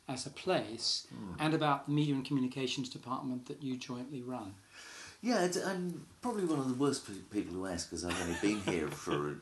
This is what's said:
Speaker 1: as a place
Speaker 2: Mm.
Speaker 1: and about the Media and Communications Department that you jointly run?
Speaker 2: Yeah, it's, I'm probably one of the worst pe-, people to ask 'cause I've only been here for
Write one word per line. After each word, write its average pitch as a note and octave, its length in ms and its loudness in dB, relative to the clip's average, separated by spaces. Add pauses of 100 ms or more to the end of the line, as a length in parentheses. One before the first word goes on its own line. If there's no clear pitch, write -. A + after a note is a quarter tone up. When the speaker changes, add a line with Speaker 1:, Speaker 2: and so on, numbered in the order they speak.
Speaker 1:
as B2+ 180 -4
a C#3+ 60 -8
place A#2 840 0
Speaker 2:
Mm. G2+ 260 -8
Speaker 1:
and D#3 140 4
about D3 320 4
the D3 60 -2
Media D3 240 6
and C3 100 0
Communications C3 640 0
Department B2+ 560 -4
that D3 160 -8
you C3 160 -2
jointly B2+ 460 -6
run? A2+ 320 -6 (680)
Speaker 2:
Yeah, G#3+ 220 4
it's, F3+ 140 2
I'm F3+ 500 -2 (140)
probably G#3+ 240 2
one D#3 140 4
of C3 80 2
the B2+ 80 2
worst C#3 300 4
pe-, G#2 80 -8 (260)
people F2 140 -2
to F#2+ 140 -2
ask E2+ 220 -2
'cause E2 160 -4
I've F2 160 0
only E2+ 200 0
been G#2 200 4
here E2+ 280 0
for D2 520 -2